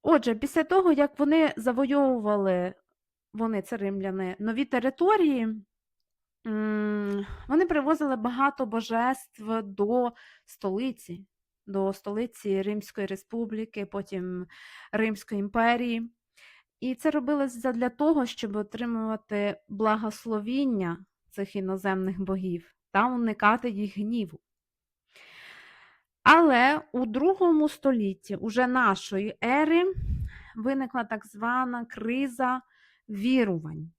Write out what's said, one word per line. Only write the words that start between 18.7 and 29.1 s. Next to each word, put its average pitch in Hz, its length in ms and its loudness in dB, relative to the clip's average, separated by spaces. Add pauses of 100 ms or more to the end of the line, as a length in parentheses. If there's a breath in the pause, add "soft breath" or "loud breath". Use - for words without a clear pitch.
благословіння 214 1400 -2 (260)
цих 196 240 -8
іноземних 190 640 -2
богів 185 560 -4 (160)
та 214 160 2
уникати 233 600 0
їх 202 280 -6
гніву. 208 420 -4 (1800 loud breath)
Але 294 580 8 (100)
у 254 140 -2
другому 302 640 4
столітті 208 680 -2
уже 226 320 0
нашої 208 760 0